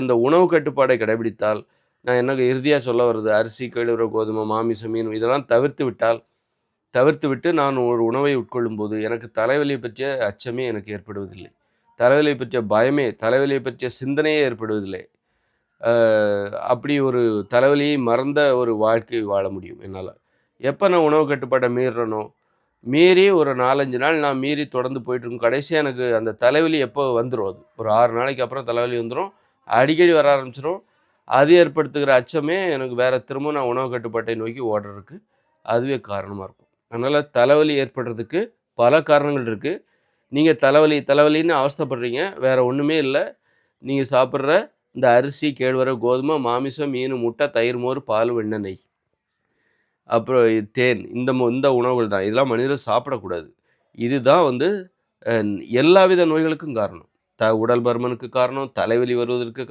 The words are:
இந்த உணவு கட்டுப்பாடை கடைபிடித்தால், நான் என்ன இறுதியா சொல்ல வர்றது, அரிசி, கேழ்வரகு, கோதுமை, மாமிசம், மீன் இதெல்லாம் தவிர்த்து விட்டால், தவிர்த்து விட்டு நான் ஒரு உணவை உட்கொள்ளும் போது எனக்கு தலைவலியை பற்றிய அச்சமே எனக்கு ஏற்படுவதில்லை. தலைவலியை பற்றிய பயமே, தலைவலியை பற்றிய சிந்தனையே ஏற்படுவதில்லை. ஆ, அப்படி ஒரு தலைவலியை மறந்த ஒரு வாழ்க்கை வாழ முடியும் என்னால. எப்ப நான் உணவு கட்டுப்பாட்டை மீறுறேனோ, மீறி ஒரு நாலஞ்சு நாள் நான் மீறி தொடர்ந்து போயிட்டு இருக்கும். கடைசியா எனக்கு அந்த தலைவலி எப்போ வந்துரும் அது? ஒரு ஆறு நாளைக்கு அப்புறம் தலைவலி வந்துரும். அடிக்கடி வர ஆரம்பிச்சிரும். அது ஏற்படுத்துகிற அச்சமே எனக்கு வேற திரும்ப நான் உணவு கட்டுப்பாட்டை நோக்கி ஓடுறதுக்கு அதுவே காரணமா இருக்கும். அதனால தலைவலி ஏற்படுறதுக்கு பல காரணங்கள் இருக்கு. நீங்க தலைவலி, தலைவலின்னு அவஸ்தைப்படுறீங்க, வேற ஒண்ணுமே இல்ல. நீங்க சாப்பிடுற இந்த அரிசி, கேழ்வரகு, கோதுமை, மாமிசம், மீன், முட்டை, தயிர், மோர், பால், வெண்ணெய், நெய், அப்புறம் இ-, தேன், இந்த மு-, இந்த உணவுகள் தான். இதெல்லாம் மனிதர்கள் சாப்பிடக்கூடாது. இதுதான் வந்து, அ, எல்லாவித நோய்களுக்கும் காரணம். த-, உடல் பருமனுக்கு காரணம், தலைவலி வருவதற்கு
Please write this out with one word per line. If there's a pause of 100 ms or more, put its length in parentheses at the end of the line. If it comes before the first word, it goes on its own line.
இந்த (120)
உணவு
கட்டுப்பாடை
கடைபிடித்தால், (440)
நான்
என்ன (180)
இறுதியா (100)
சொல்ல
வர்றது, (100)
அரிசி,
கேழ்வரகு,
கோதுமை, (100)
மாமிசம்,
மீன்
இதெல்லாம்
தவிர்த்து
விட்டால், (760)
தவிர்த்து
விட்டு
நான் (140)
ஒரு
உணவை
உட்கொள்ளும்
போது
எனக்கு (140)
தலைவலியை
பற்றிய (220)
அச்சமே
எனக்கு
ஏற்படுவதில்லை. (500)
தலைவலியை
பற்றிய (100)
பயமே, (100)
தலைவலியை
பற்றிய
சிந்தனையே
ஏற்படுவதில்லை. (760)
ஆ, (800)
அப்படி
ஒரு (320)
தலைவலியை (140)
மறந்த (160)
ஒரு
வாழ்க்கை (120)
வாழ
முடியும்
என்னால. (600)
எப்ப
நான்
உணவு
கட்டுப்பாட்டை
மீறுறேனோ, (640)
மீறி (160)
ஒரு
நாலஞ்சு
நாள்
நான்
மீறி (100)
தொடர்ந்து
போயிட்டு
இருக்கும்.
கடைசியா
எனக்கு (140)
அந்த (100)
தலைவலி
எப்போ (180)
வந்துரும்
அது? (160)
ஒரு
ஆறு
நாளைக்கு
அப்புறம்
தலைவலி
வந்துரும். (380)
அடிக்கடி
வர
ஆரம்பிச்சிரும். (480)
அது
ஏற்படுத்துகிற
அச்சமே (120)
எனக்கு
வேற (140)
திரும்ப
நான்
உணவு
கட்டுப்பாட்டை
நோக்கி (100)
ஓடுறதுக்கு (500)
அதுவே (120)
காரணமா
இருக்கும். (220)
அதனால (220)
தலைவலி
ஏற்படுறதுக்கு (380)
பல
காரணங்கள்
இருக்கு. (600)
நீங்க (120)
தலைவலி, (120)
தலைவலின்னு
அவஸ்தைப்படுறீங்க, (160)
வேற
ஒண்ணுமே
இல்ல. (640)
நீங்க
சாப்பிடுற (400)
இந்த (100)
அரிசி, (100)
கேழ்வரகு,
கோதுமை,
மாமிசம்,
மீன், (100)
முட்டை,
தயிர்,
மோர்,
பால்,
வெண்ணெய்,
நெய், (1300)
அப்புறம்
இ-, (120)
தேன், (160)
இந்த
மு-,
இந்த (120)
உணவுகள்
தான்.
இதெல்லாம்
மனிதர்கள்
சாப்பிடக்கூடாது. (500)
இதுதான்
வந்து, (580)
அ, (460)
எல்லாவித
நோய்களுக்கும்
காரணம். (320)
த-,
உடல்
பருமனுக்கு
காரணம்,
தலைவலி
வருவதற்கு